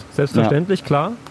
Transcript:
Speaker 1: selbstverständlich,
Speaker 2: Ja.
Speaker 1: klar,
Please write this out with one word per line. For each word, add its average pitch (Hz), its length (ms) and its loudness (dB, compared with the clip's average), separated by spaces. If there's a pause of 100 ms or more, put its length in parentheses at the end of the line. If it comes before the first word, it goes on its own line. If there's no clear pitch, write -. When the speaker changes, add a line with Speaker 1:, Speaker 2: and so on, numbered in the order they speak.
(140)
Speaker 1:
selbstverständlich, 143 680 2
Speaker 2:
Ja. - 40 -14
Speaker 1:
klar, 151 260 0 (200)